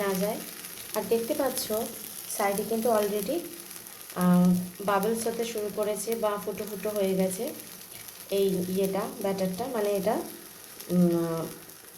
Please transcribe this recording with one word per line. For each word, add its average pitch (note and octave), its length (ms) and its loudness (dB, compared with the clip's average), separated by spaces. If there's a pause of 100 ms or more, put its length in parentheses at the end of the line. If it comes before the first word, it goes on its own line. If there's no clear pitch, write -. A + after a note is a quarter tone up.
না G3 100 2
যায়। G3+ 260 0 (560)
আর G#3+ 140 0
দেখতে A#3 240 2
পাচ্ছ C#4 320 0 (720)
সাইডে G3+ 320 2
কিন্তু A3+ 180 0 (100)
already, G#3 400 2 (760)
আহ, F3+ 340 8 (360)
বাবলস G#3 420 2
হতে A3+ 260 -2
শুরু G#3 220 -2
করেছে G#3 400 -2
বা G#3+ 160 0 (140)
ফুটো G3+ 240 -4
ফুটো G#3 200 -6
হয়ে G3 260 2
গেছে F#3 280 2 (840)
এই G3 180 4 (280)
ইয়েটা, F#3+ 260 0 (200)
ব্যাটারটা, F#3+ 540 0
মানে G#3 140 2
এটা, G3+ 260 2 (760)
উম, E3+ 520 6 (560)